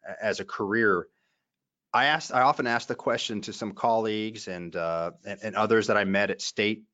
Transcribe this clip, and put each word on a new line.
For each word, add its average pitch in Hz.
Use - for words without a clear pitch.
a-, 101
as 101
a 95
career, 101
I 135
asked, 151
I 127
often 135
ask 117
the 120
question 117
to 104
some 104
colleagues 110
and, 87
uh, 85
and, 101
and 104
others 107
that 107
I 101
met 98
at -
state 107